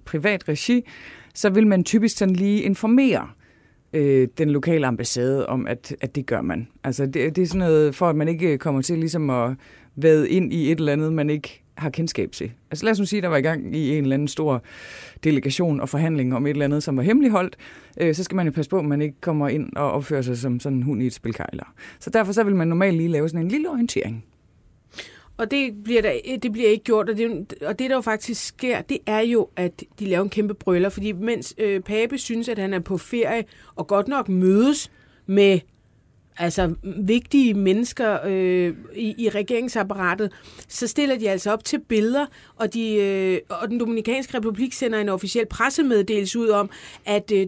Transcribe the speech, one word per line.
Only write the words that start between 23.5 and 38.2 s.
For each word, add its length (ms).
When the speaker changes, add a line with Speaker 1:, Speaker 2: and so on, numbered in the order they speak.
Speaker 1:
lille 180
orientering. 560
Speaker 2:
Og 140
det 220
bliver 180
der, 100
det 80
bliver 180
ikke 140
gjort, 260
og 80
det, 440
og 180
det, 100
der 60
jo 60
faktisk 440
sker, 360
det 240
er 140
jo, 360
at 280
de 60
laver 180
en 60
kæmpe 240
brøler, 360
fordi 220
mens, 460
øh, 240
Pape 360
synes, 320
at 100
han 140
er 60
på 180
ferie, 460
og 120
godt 200
nok 220
mødes 600
med, 340
altså, 320
vigtige 560
mennesker, 720